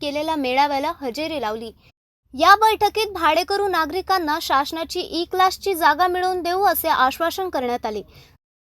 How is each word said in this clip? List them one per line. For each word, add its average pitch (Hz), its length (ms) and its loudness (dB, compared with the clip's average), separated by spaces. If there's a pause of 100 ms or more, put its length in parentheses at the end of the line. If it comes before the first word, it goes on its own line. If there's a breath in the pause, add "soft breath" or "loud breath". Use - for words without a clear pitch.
केलेल्या 302 340 -4
मेळाव्याला 285 560 0 (100)
हजेरी 285 400 -6
लावली. 220 300 -6 (680 soft breath)
या 349 160 8
बैठकीत 427 520 2
भाडेकरू 359 600 0
नागरिकांना 339 720 -2
शासनाची 330 580 -2
ई 339 260 -4
क्लासची 370 480 0
जागा 311 340 2
मिळवून 359 340 -2
देऊ 349 220 -2
असे 339 240 2
आश्वासन 320 600 0
करण्यात 247 360 -4
आले. 214 160 -6 (600 soft breath)